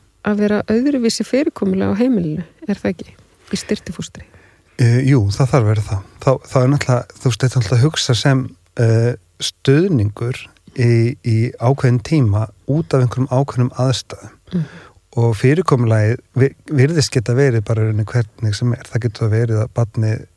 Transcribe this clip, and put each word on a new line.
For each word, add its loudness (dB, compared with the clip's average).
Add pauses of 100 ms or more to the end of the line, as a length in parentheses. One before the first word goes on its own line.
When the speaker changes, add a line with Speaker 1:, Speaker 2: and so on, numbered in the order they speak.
(260)
Speaker 1:
að 0
vera 0
öðruvísi 0
fyrirkomulag -2
á 0
heimilinu, 0 (240)
er -2
það -4
ekki? -14 (380)
Í -6
styrktu -8
fóstri. -14 (560)
Speaker 2:
E, 4
jú, 4
það 0
þarf 4
að 2
vera 2
það. -6 (200)
Þá, 2 (140)
þá -16
er 2
náttúrulega, 0
þú -20
veist, 0
þetta 0
er 2
náttúrulega 0
að 4
hugsa -2
sem, 0 (220)
e, 2 (240)
stuðningur 0 (400)
í, 4 (340)
í 2 (220)
ákveðin 2
tíma 0 (220)
út -2
af 2
einhverjum -2
ákveðnum 0
aðstæðum. -6 (220)
Speaker 1:
Mhm. -2 (520)
Speaker 2:
Og 2
fyrirkomulagið 2 (180)
vi-, 2 (140)
virðist 2
geta -2
verið 2
bara -2
í 0
rauninni -2
hvernig -2
sem -2
er. -8
Það -4
getur -2
verið 0
að -4
barnið -2 (160)